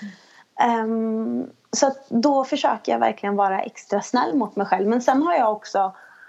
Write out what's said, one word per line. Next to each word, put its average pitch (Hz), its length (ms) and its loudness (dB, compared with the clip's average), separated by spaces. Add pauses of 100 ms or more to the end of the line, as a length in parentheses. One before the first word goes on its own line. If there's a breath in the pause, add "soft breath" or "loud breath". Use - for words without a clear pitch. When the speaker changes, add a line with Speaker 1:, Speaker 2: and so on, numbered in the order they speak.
Speaker 1:
Mm. 202 120 -14 (460 loud breath)
Speaker 2:
Ehm, 226 880 -2 (220)
så - 160 2
att - 220 -6
då 269 340 2
försöker 262 480 -2
jag 233 80 0
verkligen 214 360 0
vara 196 260 0
extra - 400 -6
snäll 254 340 -2
mot 220 200 -2
mig 202 120 -2
själv. 190 200 2
Men 233 140 2
sen 269 200 2
har 349 140 0
jag 233 160 4
också 196 420 -2 (360 loud breath)